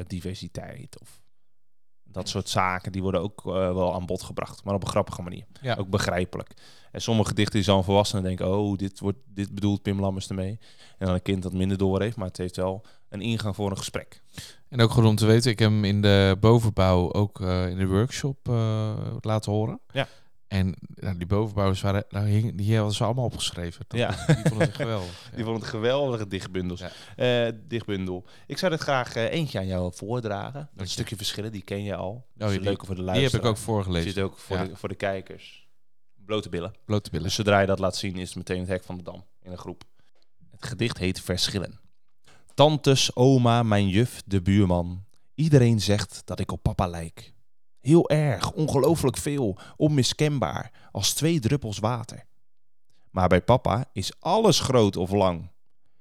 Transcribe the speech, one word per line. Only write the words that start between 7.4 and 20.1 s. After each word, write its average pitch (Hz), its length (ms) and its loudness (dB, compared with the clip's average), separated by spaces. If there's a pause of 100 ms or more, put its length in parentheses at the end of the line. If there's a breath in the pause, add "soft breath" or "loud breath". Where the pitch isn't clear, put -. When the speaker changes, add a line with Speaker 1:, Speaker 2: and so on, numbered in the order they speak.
Speaker 1:
die 101 100 2
zo'n 95 200 4
volwassene 101 380 2
denken, 92 260 -2 (100)
"Oh, 104 180 -2
dit 95 240 -6
wordt, 98 260 -2
dit 98 280 -6
bedoelt 101 280 0
Pim 98 180 -2
Lammers 95 280 -4
ermee." 95 300 -6 (400 soft breath)
En 95 80 -2
dan 92 80 2
een 90 80 0
kind 95 200 0
dat 90 100 -6
minder 92 260 0
door 95 220 2
heeft, 104 160 -2
maar 95 120 -6
het - 80 -14
heeft 90 200 -6
wel 95 280 -4 (240 soft breath)
een 98 120 -10
ingang 107 340 -2
voor 101 160 -2
een 98 80 -6
gesprek. - 440 -10 (460 loud breath)
Speaker 2:
En 123 120 0
ook 113 100 6
goed 117 140 6
om 107 120 6
te 107 100 4
weten, 117 240 6
ik 104 80 0
heb 110 120 6
hem 107 140 4
in 101 180 4
de 98 380 6
bovenbouw 101 720 6
ook, - 280 -2
eh, 92 280 0
in 90 100 -6
de 95 80 0
workshop, 113 600 0
eh, 110 480 0 (240)
laten 107 320 -2
horen. 113 280 -2 (120)
Speaker 1:
Ja. 135 160 -2 (400 soft breath)